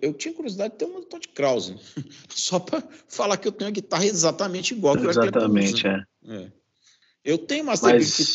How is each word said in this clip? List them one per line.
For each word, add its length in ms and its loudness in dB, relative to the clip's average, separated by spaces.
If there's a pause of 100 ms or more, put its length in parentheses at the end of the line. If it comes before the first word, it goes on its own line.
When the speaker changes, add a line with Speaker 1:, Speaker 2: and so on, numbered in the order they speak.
Speaker 1:
Eu 100 0
tinha 220 -10
curiosidade 380 -6
de 60 -16
ter 60 -6
uma 160 -10
do 60 -14
Todd 220 -16
Krause, 440 -2
né? 80 -16 (240)
<laughs> 240 -20
Só 320 -2
pra 220 -6 (260)
falar 300 -2
que 100 -6
eu 40 -2
tenho 180 -6
a 20 -6
guitarra 320 -2
exatamente 720 0
igual 200 4
que 120 2
o 40 2
Eric 40 2
Clapton 240 4
Speaker 2:
Exatamente, 480 2
Speaker 1:
usa. 200 -2 (200)
Speaker 2:
é. 100 -12
Speaker 1:
É. 160 -14 (720)
Eu 140 0
tenho 240 -4
uma 100 -2
Master 220 6
Speaker 2:
Mas 220 4 (180)